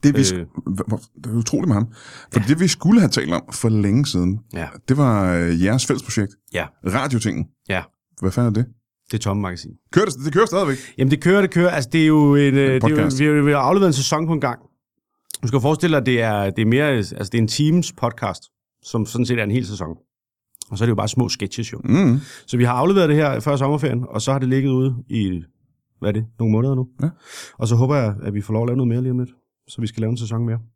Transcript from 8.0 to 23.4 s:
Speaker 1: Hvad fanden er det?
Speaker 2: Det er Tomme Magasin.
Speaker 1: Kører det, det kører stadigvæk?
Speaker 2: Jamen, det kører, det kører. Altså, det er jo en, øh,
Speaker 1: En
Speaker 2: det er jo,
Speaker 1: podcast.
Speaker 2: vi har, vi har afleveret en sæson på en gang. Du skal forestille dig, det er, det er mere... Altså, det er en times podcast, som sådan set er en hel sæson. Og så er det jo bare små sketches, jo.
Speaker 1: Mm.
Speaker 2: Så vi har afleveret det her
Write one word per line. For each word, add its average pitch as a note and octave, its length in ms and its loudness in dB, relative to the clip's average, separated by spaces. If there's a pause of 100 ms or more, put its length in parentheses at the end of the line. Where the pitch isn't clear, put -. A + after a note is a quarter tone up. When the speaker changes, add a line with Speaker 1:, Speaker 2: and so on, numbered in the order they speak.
Speaker 1:
Hvad F#2+ 100 -2
fanden A#2 260 0
er A2+ 60 0
det? B2+ 40 -2 (440)
Speaker 2:
Det - 80 -8
er - 40 -
Tomme G2+ 200 -4
Magasin. F2 280 -10 (220)
Speaker 1:
Kører G3 120 4
det, F3 100 -6 (100)
det D3+ 80 -4
kører G3+ 140 2
stadigvæk? D#3+ 300 -2 (220)
Speaker 2:
Jamen, C3+ 120 2
det D3 120 0
kører, F#3+ 180 4
det F#3+ 100 0
kører. F3 200 2
Altså, D3 220 -2
det D#3+ 100 2
er D#3 40 4
jo D3+ 280 6
en, C#3+ 60 4
øh, C#3+ 80 4
Speaker 1:
En C3+ 60 2
Speaker 2:
det C#3 140 4
er C3 60 2
jo, C3 60 2
Speaker 1:
podcast. D3 400 2
Speaker 2:
vi D3 40 2
har, D3+ 80 4 (100)
vi C#3+ 80 4
har C#3+ 80 2
afleveret F#3 300 2
en D#3+ 40 4
sæson D3+ 340 -2
på E3 60 -2
en D3+ 80 -2
gang. B2 180 -4 (840)
Du B2 60 -4
skal B2+ 120 2
forestille D#3 360 0
dig, B2 100 0
det B2 160 2
er, G#2 280 0
det A2 120 -2
er G#2+ 40 2
mere... C3+ 240 2
Altså, A2+ 240 -2 (180)
det - 20 -14
er A#2+ 80 2
en A2 60 0
times D#3 440 0
podcast, A#2 500 -6 (420)
som A2 220 -4
sådan A#2+ 200 -2
set B2 120 -2
er A2 60 -2
en G2+ 60 -2
hel A2+ 160 -2
sæson. F#2 220 -8 (800)
Og G#2 80 -8
så G#2+ 60 0
er - 20 2
det A#2 40 2
jo G#2+ 60 0
bare G2+ 120 -2
små A#2 200 0
sketches, - 440 -8
jo. - 120 -14
Speaker 1:
Mm. C#3 360 2 (260)
Speaker 2:
Så B2+ 100 -6
vi B2 80 4
har B2 80 2
afleveret E3+ 360 2
det D3 80 4
her C#3 240 2